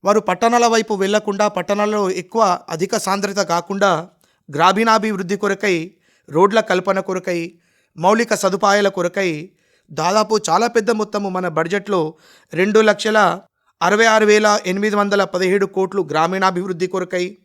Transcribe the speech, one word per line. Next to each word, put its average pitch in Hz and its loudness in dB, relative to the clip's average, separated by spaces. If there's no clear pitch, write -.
వారు 208 2
పట్టణాల 233 0
వైపు 220 0
వెళ్లకుండా, 208 -2
పట్టణాల్లో 202 -2
ఎక్కువ 185 0
అధిక 170 -4
సాంద్రత 196 -4
కాకుండా, 180 0
గ్రామీణాభివృద్ధి 196 2
కొరకై, 196 -2
రోడ్ల 196 4
కల్పన 190 -2
కొరకై, 185 -6
మౌలిక 220 2
సదుపాయాల 196 2
కొరకై 180 -4
దాదాపు 208 0
చాలా 202 2
పెద్ద 233 0
మొత్తము 214 -2
మన 185 -4
బడ్జెట్లో 165 -2
రెండు 196 2
లక్షల 214 2
అరవై 208 2
ఆరు 220 4
వేల 208 4
ఎనిమిది 202 -2
వందల 202 0
పదిహేడు 185 0
కోట్లు 190 -4
గ్రామీణాభివృద్ధి 180 -2
కొరకై 185 -6